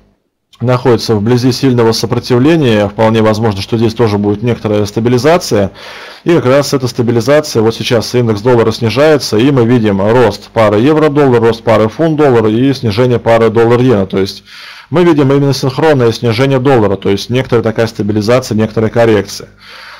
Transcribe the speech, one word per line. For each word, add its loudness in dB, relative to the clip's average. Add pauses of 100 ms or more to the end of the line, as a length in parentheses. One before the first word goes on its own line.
(600)
находится 0
вблизи 0
сильного 0
сопротивления. 0
Вполне 0
возможно, 0
что -4
здесь 0
тоже 0
будет -2
некоторая -2
стабилизация. 0 (540)
И 0
как 0
раз 2
эта -2
стабилизация, 0
вот 0
сейчас -4
индекс -2
доллара 2
снижается, 0
и 2
мы 2
видим 0
рост 0
пары 2
евро-доллар, 2
рост 0
пары 2
фунт-доллар 0
и 0
снижение -2
пары 2
доллар-иена. 2
То -4
есть -6 (460)
мы 0
видим 2
именно 2
синхронное 0
снижение -2
доллара, 2
то -6
есть -4
некоторая -2
такая -2
стабилизация, -2
некоторая -2
коррекция. 0 (520)